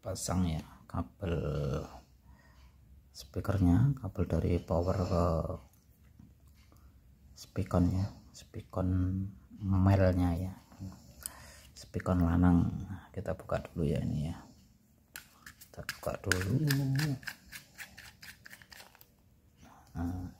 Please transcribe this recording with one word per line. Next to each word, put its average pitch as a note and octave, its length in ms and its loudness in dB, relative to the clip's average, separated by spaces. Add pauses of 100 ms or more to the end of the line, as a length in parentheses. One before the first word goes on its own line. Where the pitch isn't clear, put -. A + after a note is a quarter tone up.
pasang F2+ 480 -2
ya D#2 160 -4 (240)
kabel E2+ 480 -4 (1800)
speakernya, G2 880 2
kabel F#2+ 240 -2
dari F2 320 2
power F2 400 0
ke F#2 280 2 (2000)
speakon F2+ 560 2
ya, F#2+ 160 0 (240)
speakon - 560 -6 (720)
melnya F#2 720 4
ya, F#2 200 -4 (1200)
speakon F2+ 480 0
lanang. F2 560 4 (320)
Kita F#2 240 -6
buka - 240 -4
dulu - 240 -4
ya - 160 0
ini D2+ 320 -4
ya, - 40 -12 (1300)
kita - 160 -16
buka - 320 -6
dulu. G2 480 0 (3250)
Nah, F2 460 -6